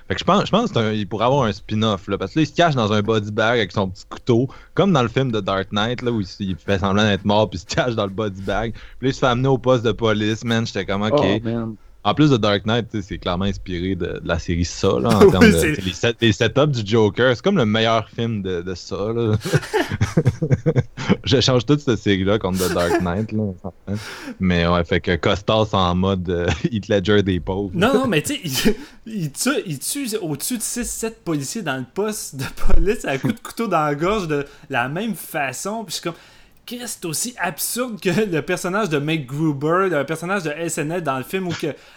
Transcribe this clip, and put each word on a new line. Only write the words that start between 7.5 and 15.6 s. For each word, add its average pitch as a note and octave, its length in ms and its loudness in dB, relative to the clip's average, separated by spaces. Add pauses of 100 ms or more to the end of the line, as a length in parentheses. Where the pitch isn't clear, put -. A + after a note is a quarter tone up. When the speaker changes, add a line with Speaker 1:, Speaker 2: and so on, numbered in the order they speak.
Speaker 1:
puis F#2+ 80 -6
il - 120 -12
se - 60 -4
cache B2+ 200 0
dans G#2+ 100 0
le F#2+ 60 -6
body G2 300 -4
bag. G2+ 300 -4
Puis - 360 -6
là, - 20 4
il C3+ 40 -6
se - 40 -10
fait C#3+ 80 2
amener B2+ 220 2
au C3+ 100 4
poste A#2+ 260 2
de A2+ 80 2
police, G#2+ 520 0
man. A2+ 200 0
J'étais G2 220 -4
comme, G2 160 -2
ok. A2 100 0 (100)
Speaker 2:
Oh, C#3+ 200 2
man. A2+ 320 -4 (300)
Speaker 1:
En G#2 100 2
plus D3+ 160 6
de C3+ 60 6
Dark G2+ 300 2
Knight, A2+ 240 0
tu - 100 -6
sais, F#2 100 -10
c'est F2+ 80 -8
clairement F2+ 260 -2
inspiré F#2+ 500 -4
de, F2 240 -6
de - 60 -12
la E2 160 -2
série F2 240 0
Saw, G2 340 0
là, B2+ 120 0
en A2 100 2
Speaker 3:
<laughs> - 40 10
Oui, G3 60 10
Speaker 1:
termes F#3 140 2
de, G#3+ 80 4
Speaker 3:
c'est D3+ 220 2